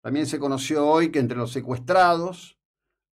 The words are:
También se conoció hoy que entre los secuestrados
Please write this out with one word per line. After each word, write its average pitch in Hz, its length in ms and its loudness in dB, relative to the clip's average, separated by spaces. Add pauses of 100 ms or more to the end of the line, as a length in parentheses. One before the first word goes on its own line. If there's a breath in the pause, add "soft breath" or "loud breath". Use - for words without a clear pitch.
También 139 260 -4
se 139 140 -6
conoció 143 480 0
hoy 160 240 2
que 151 80 2
entre 123 180 -2
los 117 140 -6
secuestrados 170 1040 0 (540)